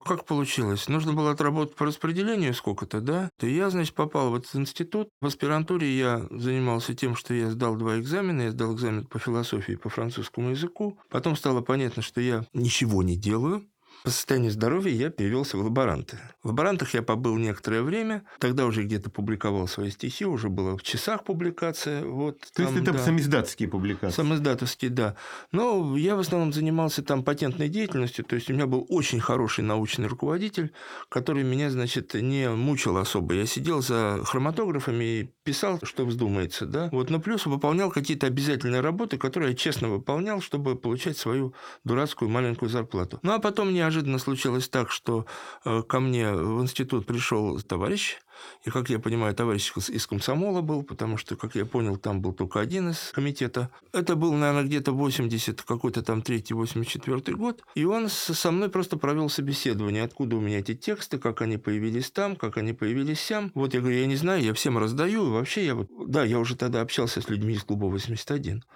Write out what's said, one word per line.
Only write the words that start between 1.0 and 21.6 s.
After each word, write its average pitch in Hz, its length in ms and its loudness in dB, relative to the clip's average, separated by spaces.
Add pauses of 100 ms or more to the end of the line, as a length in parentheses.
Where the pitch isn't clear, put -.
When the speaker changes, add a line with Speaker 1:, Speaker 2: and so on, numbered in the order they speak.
Speaker 1:
было 151 200 2
отработать 147 440 0
по 147 100 0
распределению 165 680 0
сколько-то, 104 480 -4
да? 165 280 -2 (120)
И 120 120 0
я, 190 160 2
значит, 175 260 -2
попал 143 360 2
в 117 40 0
этот 127 200 -6
институт. 170 540 -2 (100)
В 143 60 -4
аспирантуре 151 720 0
я 123 360 2
занимался 120 640 0
тем, 123 220 0
что - 160 -4
я 117 180 2
сдал 117 240 2
два 113 240 2
экзамена. 160 440 0
Я 110 80 0
сдал 113 220 -2
экзамен 110 320 -2
по - 140 -6
философии 117 540 -2
и - 20 -2
по 110 140 -6
французскому 117 600 -4
языку. 175 460 -4 (120)
Потом 147 260 0
стало 131 240 2
понятно, 127 420 0
что - 200 -2
я 120 320 2
ничего 117 500 2
не 87 140 2
делаю. 120 480 0 (400)
По 127 60 0
состоянию 123 380 2
здоровья 135 440 2
я 127 160 2
перевелся 120 480 0
в 95 40 0
лаборанты. 110 560 0 (240)
В - 60 -4
лаборантах 151 460 2
я 117 100 2
побыл 113 320 2
некоторое 110 460 0
время. 214 420 -2 (160)
Тогда 127 260 4
уже 110 180 2
где-то 104 260 -2
публиковал 101 580 0
свои 101 220 -4
стихи, 123 360 -6
уже 123 220 0
была 95 300 0
в - 60 -12
«Часах» - 420 -4
публикация. 165 800 -2